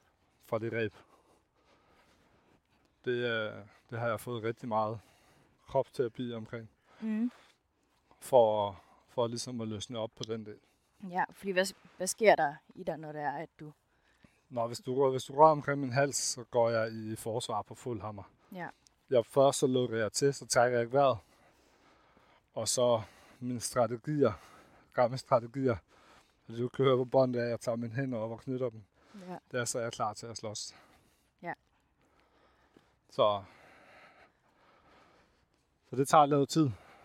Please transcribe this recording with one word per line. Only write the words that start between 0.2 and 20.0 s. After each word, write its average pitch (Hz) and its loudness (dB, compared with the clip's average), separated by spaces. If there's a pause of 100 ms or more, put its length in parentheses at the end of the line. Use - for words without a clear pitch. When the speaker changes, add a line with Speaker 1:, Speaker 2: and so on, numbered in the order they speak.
Speaker 1:
Fra 113 -4
det 110 -6
reb. 113 -4 (2000)
Det, 127 -2
øh, 113 -4 (360)
det 117 -10
har 120 -4
jeg 107 -2
fået 120 -8
rigtig 117 -6
meget 110 -2 (680)
kropsterapi 123 -4
omkring. 113 -12 (320)
Speaker 2:
Mhm. 220 -4 (880)
Speaker 1:
For, 107 4 (260)
for 120 -2
ligesom 117 -10
at 110 -6
løsne 110 -10
op 113 -8
på - -12
den 110 -8
del. 104 -16 (500)
Speaker 2:
Ja, 175 -4
fordi 196 -8
hvad, 190 0 (240)
hvad 185 -6
sker 208 6
der 151 0 (200)
i 180 -16
dig, 165 -8
når 156 -12
det 151 -10
er, 143 -4
at 151 -8 (100)
du 151 -14 (760)
Speaker 1:
Nå, 120 -2
hvis 117 -10
du, 131 2
hvis 131 -2
du 135 -14
rører 156 10
omkring 143 -2
min 127 -4
hals, 139 2
så - -6
går 117 2
jeg 113 0
i 110 -8
forsvar 110 -6
på - -14
fuld 113 -8
hammer. 104 -12 (280)
Speaker 2:
Ja. 175 -12 (400)
Speaker 1:
Jeg, 120 4
først 139 4
så 143 2
lukker 123 0
jeg 107 -2